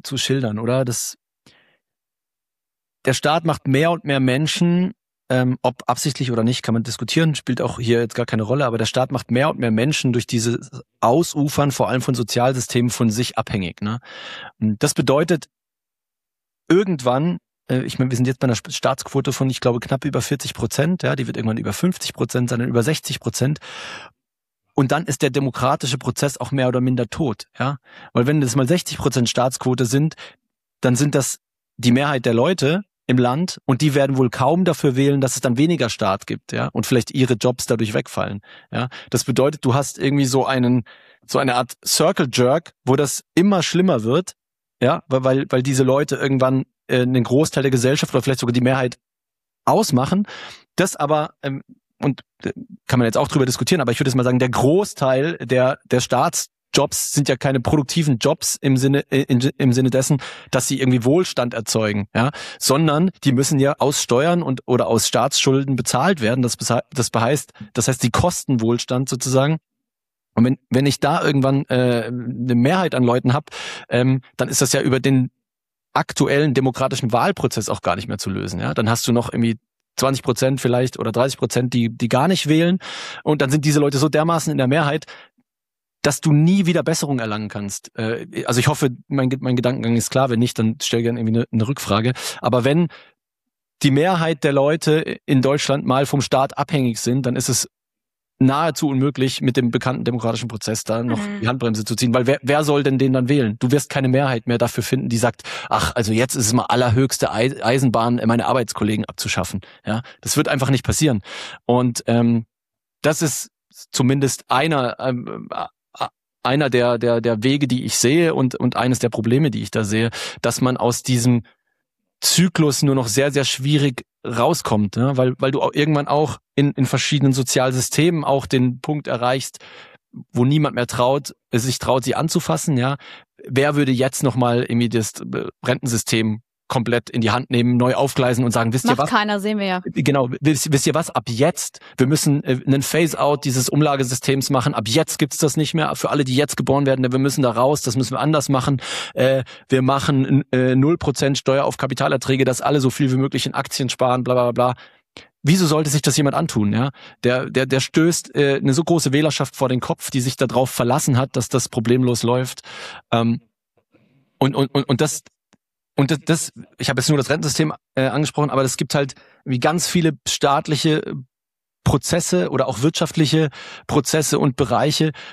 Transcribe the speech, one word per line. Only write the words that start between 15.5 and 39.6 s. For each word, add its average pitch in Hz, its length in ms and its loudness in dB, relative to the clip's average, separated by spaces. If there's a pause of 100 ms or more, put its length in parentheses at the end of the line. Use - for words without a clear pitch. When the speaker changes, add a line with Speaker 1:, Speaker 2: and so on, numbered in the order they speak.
Speaker 1:
irgendwann, 165 680 0 (320)
äh, 127 120 0
ich - 160 -6
meine, 131 120 0
wir 127 60 -2
sind 123 100 2
jetzt 131 140 -2
bei - 40 2
einer 127 160 2
Sp-, - 120 -14
Staatsquote 135 600 -2
von, 135 160 -2
ich 127 120 -4
glaube, 120 200 0
knapp - 240 -4
über 135 160 -2
vierzig - 320 -4
Prozent, 156 500 -2
ja, 131 140 0
die 127 100 -6
wird - 120 -8
irgendwann 110 180 -2
über 110 160 -4
fünfzig - 400 -4
Prozent 123 380 -2
sein, 123 80 -2
dann 123 100 -2
über 120 140 2
sechzig 147 360 -4
Prozent. 135 400 -2 (1160)
Und 135 180 2
dann 160 140 0
ist - 160 -4
der 143 80 2
demokratische 135 680 -2
Prozess 139 380 -2
auch - 140 -10
mehr 131 180 0
oder 127 140 0
minder 127 260 0
tot, - 380 -4 (120)
ja? 135 200 -4 (340)
Weil 123 140 2
wenn 147 160 2
das 120 120 0
mal 131 140 2
sechzig 165 300 -2
Prozent 123 320 0
Staatsquote 127 560 0
sind, 139 280 0 (680)
dann 127 120 4
sind 143 200 0
das 135 240 -2 (400)
die 120 140 4
Mehrheit 135 340 0
der 117 80 2
Leute 156 480 2 (260)
im 127 100 2
Land 127 460 0
und 127 160 0
die 147 160 2
werden 139 200 2
wohl 131 140 2
kaum 160 340 0
dafür 147 300 0
wählen, 139 260 2
dass 131 140 0
es - 60 -6
dann 123 180 0
weniger 143 320 2
Staat 98 380 -4
gibt, - 240 -8
ja, 120 160 -4
und 117 180 -4
vielleicht 120 240 2
ihre 127 240 0
Jobs 123 320 -2
dadurch 113 280 -2
wegfallen, 98 460 -4 (300)
ja. 117 180 -4 (220)
Das - 140 -2
bedeutet, 135 400 0